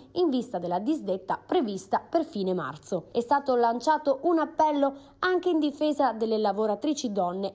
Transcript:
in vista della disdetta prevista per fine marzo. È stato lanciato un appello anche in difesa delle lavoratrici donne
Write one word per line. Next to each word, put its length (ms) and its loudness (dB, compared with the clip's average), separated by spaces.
in 160 2
vista 300 -2
della 200 -2
disdetta 640 -2
prevista 560 0
per 240 0
fine 300 -2
marzo. 580 -6
È 80 -2
stato 360 0
lanciato 680 2
un 140 4
appello 800 0
anche 300 2
in 100 2
difesa 540 0
delle 240 0
lavoratrici 720 0
donne 440 -2